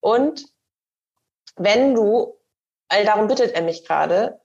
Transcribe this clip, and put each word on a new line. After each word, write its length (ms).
Und 460
wenn 380
du, 440
all 160
darum 240
bittet 240
er 80
mich 240
gerade 600